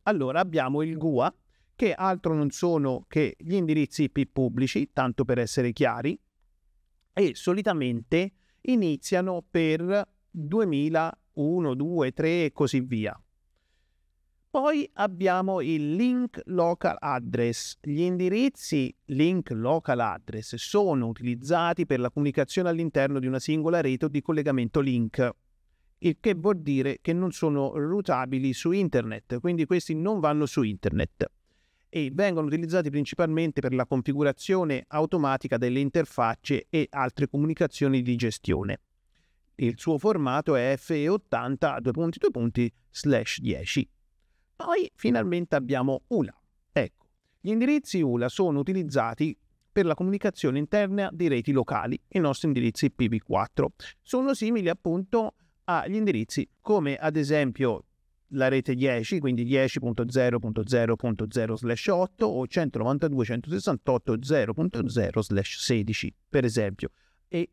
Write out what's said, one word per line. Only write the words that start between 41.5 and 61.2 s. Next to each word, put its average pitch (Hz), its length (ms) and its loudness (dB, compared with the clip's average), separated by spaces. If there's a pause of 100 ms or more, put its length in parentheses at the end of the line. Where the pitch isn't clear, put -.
due 120 120 0
punti 165 260 -2
due 403 120 2
punti 120 420 0 (180)
slash 123 500 0
dieci. 98 460 -2 (760)
Poi 349 320 -2
finalmente 185 640 0
abbiamo 131 520 0
ula. 175 300 -2 (320)
Ecco, - 360 -4 (340)
gli 175 80 -8
indirizzi 233 540 2
ula 120 260 0
sono 165 300 0
utilizzati 143 760 -2 (380)
per 196 140 2
la 156 80 2
comunicazione 185 640 0
interna 196 520 0
di 165 180 0
reti 123 220 0
locali, 127 480 0 (100)
i - 100 -2
nostri 156 300 0
indirizzi 123 360 0
I 135 60 4
P 117 180 0
v 110 160 0
quattro. 123 480 -2 (300)
Sono 262 320 0
simili 214 340 0
appunto 190 680 -2 (280)
agli 170 300 -2
indirizzi 190 520 0 (140)
come 160 360 2
ad 156 200 -2
esempio 139 680 0 (460)
la 131 160 2
rete 131 260 2
dieci, 127 440 0
quindi 123 260 0
dieci 131 360 2
punto 120 300 -2
zero 123 280 4
punto 110 300 -4
zero 117 260 4
punto 110 360 -2